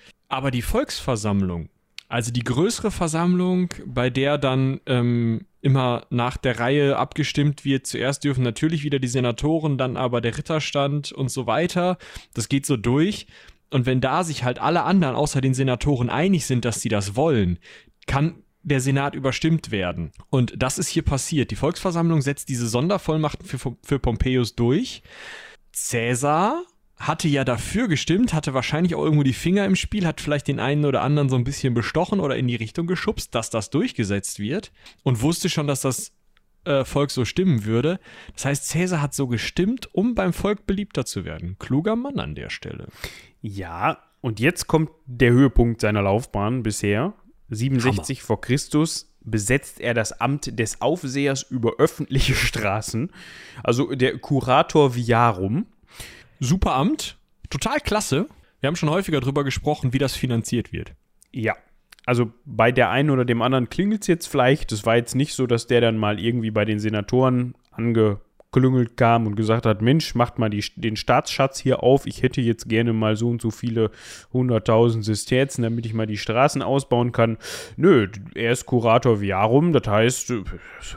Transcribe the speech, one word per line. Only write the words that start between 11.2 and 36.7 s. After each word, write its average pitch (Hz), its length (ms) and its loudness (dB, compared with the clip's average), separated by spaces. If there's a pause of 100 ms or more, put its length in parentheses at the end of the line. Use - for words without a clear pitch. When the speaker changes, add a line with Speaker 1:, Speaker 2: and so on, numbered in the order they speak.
Speaker 1:
so 123 160 -6
weiter. 175 520 0 (360)
Das 113 140 -6
geht 139 180 0
so 139 100 0
durch. 135 520 0 (420)
Und 127 160 0
wenn 131 140 2
da 165 240 0
sich 156 180 -6
halt 127 160 -2
alle 160 240 0
anderen 156 320 2
außer 139 260 0
den 131 140 2
Senatoren 127 560 0
einig 170 360 2
sind, 123 180 0
dass 113 160 -2
sie 120 80 -2
das 101 260 0
wollen, 113 460 2 (480)
kann 147 340 -2 (220)
der 139 160 0
Senat 139 340 0
überstimmt 147 560 0
werden. 87 400 -4 (200)
Und 127 300 2
das 127 180 -2
ist 175 100 -2
hier - 160 -2
passiert. 135 480 -2
Die 104 40 -8
Volksversammlung 165 680 0
setzt 143 260 -4
diese 120 180 -2
Sondervollmachten 156 800 -2
für, 123 380 -8
für 139 160 0
Pompeius 123 560 0
durch. 127 480 0 (840)
Caesar 147 760 0 (320)
hatte - 300 -2
ja 143 160 2
dafür 131 460 -2
gestimmt, 170 440 0
hatte 147 220 0
wahrscheinlich 160 400 0
auch 147 80 -2
irgendwo 151 220 4
die 131 80 2
Finger 196 320 0
im 190 100 2
Spiel, 190 320 -2
hat 156 140 -4
vielleicht 147 260 -4
den 143 140 -2
einen 147 240 0
oder 131 180 2
anderen 143 260 2
so 131 60 0
ein 123 80 2
bisschen 131 320 -2
bestochen 170 460 0
oder 135 160 -2
in 123 100 -2
die 120 80 0
Richtung 117 320 -6
geschubst, - 480 -4
dass 113 160 -4
das 107 200 -4
durchgesetzt 110 680 -2
wird 113 320 -6 (320)
und 123 180 2
wusste 165 280 0
schon, 151 180 -2
dass 139 140 -2
das, - 320 -4 (520)
äh, 139 200 0